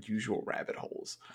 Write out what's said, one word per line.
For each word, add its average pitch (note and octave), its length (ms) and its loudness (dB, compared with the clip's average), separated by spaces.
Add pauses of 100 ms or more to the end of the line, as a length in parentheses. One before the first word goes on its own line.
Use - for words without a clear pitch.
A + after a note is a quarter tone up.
usual G#2+ 400 2
rabbit - 300 2
holes. - 420 -4 (180)